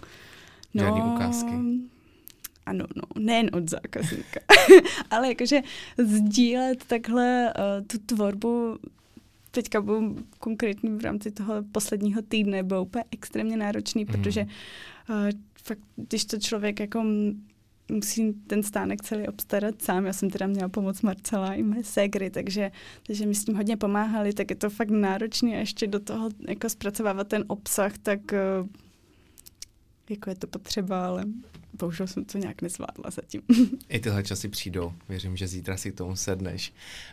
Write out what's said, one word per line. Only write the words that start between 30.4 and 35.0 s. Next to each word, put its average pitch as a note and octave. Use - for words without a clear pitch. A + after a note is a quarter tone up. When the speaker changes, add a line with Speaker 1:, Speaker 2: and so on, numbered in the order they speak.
Speaker 2:
potřeba, F#3+
ale F3+
bohužel F#3
jsem G3+
to -
nějak -
nezvládla -
zatím. -
<laughs> A3
Speaker 1:
I A#2
tyhle G2+
časy G2+
přijdou. F2